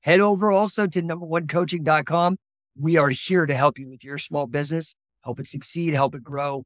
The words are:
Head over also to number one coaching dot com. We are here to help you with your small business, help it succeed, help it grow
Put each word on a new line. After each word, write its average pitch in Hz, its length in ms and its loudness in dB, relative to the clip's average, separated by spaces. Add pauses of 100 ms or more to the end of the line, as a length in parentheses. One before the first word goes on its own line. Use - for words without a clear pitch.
Head 175 180 6
over 202 320 4
also 202 340 2
to 175 160 -2
number 165 240 -6
one 160 220 -2
coaching 170 340 -2
dot 156 240 2
com. 175 300 2 (440)
We 160 160 2
are 147 120 6
here 170 360 0
to 147 120 -2
help 139 200 4
you 135 120 -16
with 127 160 -20
your 139 140 -10
small 147 280 -4
business, 147 480 -4 (300)
help 123 160 -10
it 135 80 -8
succeed, 165 460 -4
help 139 200 2
it 131 80 -12
grow 139 440 -6